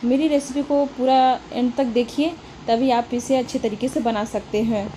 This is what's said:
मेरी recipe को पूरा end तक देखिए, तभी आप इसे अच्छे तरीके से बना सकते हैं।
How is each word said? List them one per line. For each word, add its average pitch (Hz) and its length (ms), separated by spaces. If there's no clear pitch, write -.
मेरी 269 240
recipe 285 360
को 285 220
पूरा 262 560
end 240 220
तक 277 100
देखिए, 240 480
तभी 233 220
आप 240 240
इसे 247 240
अच्छे 254 220
तरीके 226 300
से 294 100
बना 226 260
सकते 214 360
हैं। 214 360